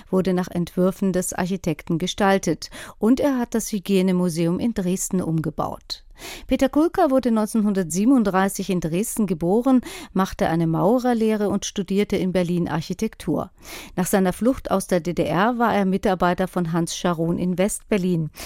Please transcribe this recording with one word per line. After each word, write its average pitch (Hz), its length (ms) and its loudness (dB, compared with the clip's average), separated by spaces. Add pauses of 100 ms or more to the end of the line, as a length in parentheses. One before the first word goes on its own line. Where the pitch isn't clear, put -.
(100)
wurde 185 220 2
nach 180 140 0
Entwürfen 185 680 -2
des 185 200 -2
Architekten 180 680 -2
gestaltet. 196 720 0 (280)
Und 233 200 4
er 277 180 2
hat 240 200 -2
das - 160 -4
Hygienemuseum 180 880 2
in 233 140 -2
Dresden 185 460 -2
umgebaut. - 840 -4 (440)
Peter 262 200 2
Kulka 320 420 2
wurde 254 200 2
neunzehnhundertsiebenunddreißig 202 1400 2
in 190 120 0
Dresden 180 460 -2
geboren, 214 540 2 (320)
machte 190 360 0
eine 165 180 2
Maurerlehre 214 840 2
und 196 160 -2
studierte 202 500 -2
in 180 180 0
Berlin 175 360 0
Architektur. - 840 -4 (460)
Nach 180 80 0
seiner 185 300 2
Flucht - 360 -2
aus 190 160 0
der 175 140 2
D 170 140 -6
D 175 80 0
R 202 340 2
war 226 180 2
er 196 120 2
Mitarbeiter 185 600 2
von 170 260 -2
Hans 170 220 -2
Scharoun 170 440 0
in 175 180 -2
West-Berlin. 180 720 0 (180)